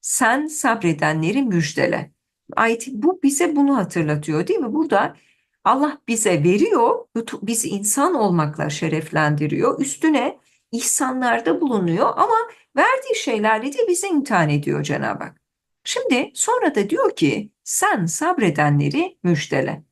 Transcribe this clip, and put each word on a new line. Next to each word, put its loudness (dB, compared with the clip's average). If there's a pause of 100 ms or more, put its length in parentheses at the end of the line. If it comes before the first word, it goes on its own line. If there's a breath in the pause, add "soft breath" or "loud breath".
Sen 0
sabredenleri 0
müjdele. -2 (440)
Ayet, 0
bu -2
bize 2
bunu 4
hatırlatıyor, -2
değil 0
mi? -4
Burada 0 (480 soft breath)
Allah 2 (100)
bize 0
veriyor, 4 (120)
lütuf, -8
bizi -4
insan 0
olmakla 0
şereflendiriyor, 0
üstüne 0 (340 soft breath)
ihsanlarda 0
bulunuyor 2
ama 2 (400 loud breath)
verdiği 2
şeylerle 0
de 0
bizi 0
imtihan 2
ediyor 0
Cenab-ı -4
Hak. -18 (420)
Şimdi -2
sonra 0
da 0
diyor 0
ki, 0 (120)
"Sen 0
sabredenleri 0
müjdele." -2